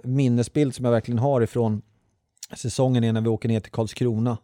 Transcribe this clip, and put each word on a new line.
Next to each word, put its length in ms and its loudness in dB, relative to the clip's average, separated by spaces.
minnesbild 720 0
som 100 -6
jag 60 2
verkligen 280 0
har 220 2
ifrån 400 0
säsongen 480 0
är 100 2
när 80 0
vi 80 0
åker 200 -2
ner 100 0
till 120 -10
Karlskrona 720 -2